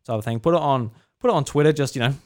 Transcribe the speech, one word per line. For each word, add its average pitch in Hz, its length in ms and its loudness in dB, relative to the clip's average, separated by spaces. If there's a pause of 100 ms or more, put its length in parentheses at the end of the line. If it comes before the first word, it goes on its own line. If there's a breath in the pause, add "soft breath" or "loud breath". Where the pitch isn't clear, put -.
type 113 140 -4
of 104 60 -8
thing. 113 140 -4
Put 165 140 0
it 170 80 2
on, 131 300 -2 (280)
put 247 120 0
it 214 40 2
on 147 120 0
Twitter, 147 260 4
just, 143 240 -4
you 131 40 -4
know, 123 120 2 (140)